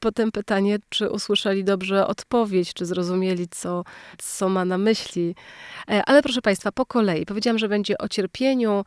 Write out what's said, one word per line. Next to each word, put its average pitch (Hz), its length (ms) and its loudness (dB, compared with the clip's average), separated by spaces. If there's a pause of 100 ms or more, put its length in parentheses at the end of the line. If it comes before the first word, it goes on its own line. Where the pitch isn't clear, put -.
potem 220 300 0
pytanie, 208 460 0 (120)
czy - 200 0
usłyszeli 196 540 0
dobrze 190 440 2
odpowiedź, 202 640 0
czy 180 120 -6
zrozumieli, 180 600 0
co, 175 360 -6 (340)
co - 320 -4
ma 190 160 2
na 185 120 0
myśli. 185 580 0 (540)
E, 208 160 2
ale 285 160 6
proszę 269 200 -2
państwa, 202 300 0
po 262 140 -2
kolei. 190 400 0
Powiedziałam, 220 320 0
że 214 120 -2
będzie 208 280 0
o - 100 -6
cierpieniu, 214 800 0